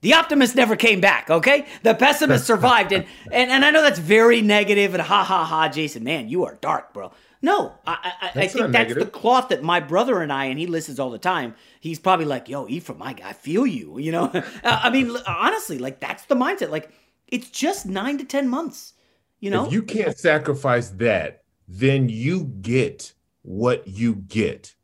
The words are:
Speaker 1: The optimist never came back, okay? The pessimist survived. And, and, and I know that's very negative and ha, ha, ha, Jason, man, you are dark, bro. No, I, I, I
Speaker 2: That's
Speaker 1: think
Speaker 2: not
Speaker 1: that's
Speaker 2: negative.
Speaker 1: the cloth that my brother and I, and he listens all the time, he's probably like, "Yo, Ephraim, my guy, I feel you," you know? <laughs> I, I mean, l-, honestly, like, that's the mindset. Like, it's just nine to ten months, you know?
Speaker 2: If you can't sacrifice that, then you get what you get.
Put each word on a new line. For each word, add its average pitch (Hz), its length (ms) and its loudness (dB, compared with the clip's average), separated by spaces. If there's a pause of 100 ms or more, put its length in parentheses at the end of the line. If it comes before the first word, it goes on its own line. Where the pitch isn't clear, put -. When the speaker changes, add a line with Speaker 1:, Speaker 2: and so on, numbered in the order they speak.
Speaker 1:
The 254 140 4
optimist 285 420 4
never 233 200 4
came 214 240 4
back, 175 300 2
okay? 262 360 4 (180)
The 226 100 6
pessimist - 500 2
survived. 214 460 4
And, 190 140 0 (260)
and, 247 200 2
and 269 140 4
I 294 60 6
know 311 120 6
that's 294 180 4
very 226 420 6
negative 202 520 4
and 175 80 0
ha, 190 200 2
ha, 180 220 0
ha, 160 240 0
Jason, 147 340 -6
man, 127 260 -4
you 165 160 -2
are - 160 -10
dark, - 320 -4
bro. 95 200 -14 (280)
No, 370 340 -2 (120)
I, 160 60 -4
I, 180 340 -8
I 180 80 -6
Speaker 2:
That's 190 180 0
Speaker 1:
think 233 120 0
Speaker 2:
not 160 80 -2
Speaker 1:
that's 226 160 -2
Speaker 2:
negative. 196 160 -2
Speaker 1:
the - 60 -14
cloth 247 400 0
that 143 120 -4
my 170 160 0
brother 180 420 0
and 151 120 -6
I, 135 140 -4
and 131 120 -6
he 165 80 -6
listens 156 320 -6
all 131 120 -6
the 110 80 -12
time, 143 360 -4 (260)
he's 160 180 -8
probably 185 260 2
like, 139 240 -6
"Yo, 139 200 -8
Ephraim, 160 300 -10
my 131 140 -12
guy, 101 160 -16
I 98 40 -14
feel 190 340 -2
you," 101 320 -6
you 151 120 -6
know? 170 220 -2
<laughs> - 320 -8
I, 226 200 0
I 240 60 2
mean, 254 200 2
l-, 247 160 -8
honestly, 196 520 -4
like, 135 220 -10
that's - 240 -10
the 285 120 0
mindset. 254 340 -2
Like, 156 200 -8 (380)
it's 247 220 -8
just 349 340 -4
nine 202 340 -4
to 277 60 -10
ten 277 240 -2
months, 285 460 -8 (460)
you 202 100 -6
know? - 160 0
Speaker 2:
If 120 60 -4
you 214 100 0
can't 214 340 -4
sacrifice 135 720 0
that, 95 520 -2 (260)
then 131 400 0
you 139 360 -4 (160)
get 117 520 -4 (300)
what 110 440 -2
you 107 300 -2
get. 98 680 -6